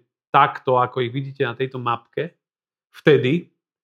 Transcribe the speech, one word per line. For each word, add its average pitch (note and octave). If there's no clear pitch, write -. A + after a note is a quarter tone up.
takto, C#3
ako B2
ich A#2+
vidíte C3+
na A#2+
tejto C3+
mapke. A#2+
Vtedy, C#3+